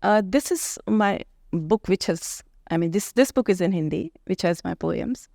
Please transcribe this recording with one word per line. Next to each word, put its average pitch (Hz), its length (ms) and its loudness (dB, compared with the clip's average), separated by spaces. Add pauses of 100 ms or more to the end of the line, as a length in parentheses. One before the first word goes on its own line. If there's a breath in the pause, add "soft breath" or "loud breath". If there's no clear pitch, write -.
Uh, 214 240 4
this 220 260 0
is - 360 -4
my 202 340 2 (300)
book, 165 360 0
which 190 180 2
has, - 380 -6 (280)
I 170 60 0
mean, 165 140 0
this, 196 220 -2
this 262 180 4
book 247 180 0
is 190 120 2
in 175 100 2
Hindi, 165 400 -2 (140)
which - 180 -4
has 175 200 0
my 175 100 -4
poems - 600 -4